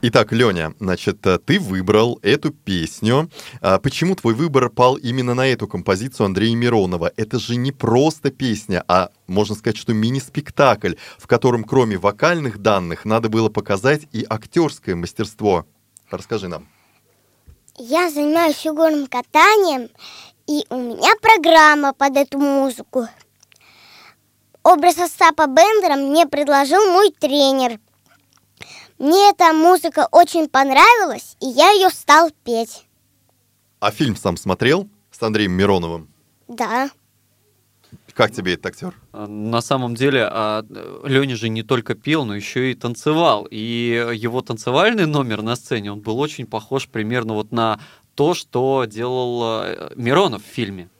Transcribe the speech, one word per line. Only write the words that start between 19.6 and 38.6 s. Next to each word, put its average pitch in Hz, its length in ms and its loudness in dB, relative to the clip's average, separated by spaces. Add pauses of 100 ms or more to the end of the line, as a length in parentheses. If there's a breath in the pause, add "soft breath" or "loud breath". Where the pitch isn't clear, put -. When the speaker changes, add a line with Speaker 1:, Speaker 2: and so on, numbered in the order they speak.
Speaker 2:
и - 240 -4
у 240 60 -8
меня 247 440 0
программа 302 760 4
под 277 220 0
эту 277 220 -2
музыку. 269 720 -2 (1500 soft breath)
Образ 320 380 4
Остапа 330 480 0
Бендера 349 480 4
мне 277 320 2
предложил 294 640 2
мой 381 180 4
тренер. 269 680 0 (1160 loud breath)
Мне 370 320 6
эта 359 220 4
музыка 320 600 2
очень 320 360 4
понравилась, 294 960 4
и 269 60 -8
я 285 240 4
её 381 180 4
стал 311 420 4 (140)
петь. 226 400 -6 (960)
Speaker 1:
А 104 100 0
фильм 117 240 -2
сам 87 220 -4
смотрел 143 500 0 (240)
с - 100 -12
Андреем 107 300 0
Мироновым? 87 560 0 (400)
Speaker 2:
Да. 240 420 -4 (1200)
Speaker 1:
Как 110 180 0
тебе 95 220 -4
этот 95 140 -8